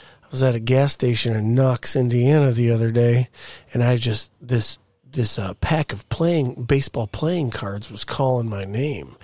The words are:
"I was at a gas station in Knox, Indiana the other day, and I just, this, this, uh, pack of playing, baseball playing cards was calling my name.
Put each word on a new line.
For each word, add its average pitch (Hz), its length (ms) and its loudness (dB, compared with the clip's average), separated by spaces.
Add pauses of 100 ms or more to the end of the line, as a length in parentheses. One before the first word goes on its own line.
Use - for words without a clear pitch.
(240)
"I - 80 -20
was 131 100 -2
at 131 140 2
a 113 40 -2
gas 131 340 2
station 117 420 0
in 110 180 0
Knox, 127 420 2
Indiana 131 560 4
the 117 200 2
other 113 180 2
day, 120 400 2 (460)
and 120 80 2
I 123 140 2
just, 113 340 -2 (100)
this, 120 380 -2 (320)
this, 120 260 -2
uh, 95 240 -6
pack 156 320 0
of - 160 -14
playing, 160 540 0
baseball 135 420 -2
playing 156 460 -4
cards 104 400 -8
was 104 120 -10
calling 127 460 -2
my 98 160 -6
name. 104 580 -6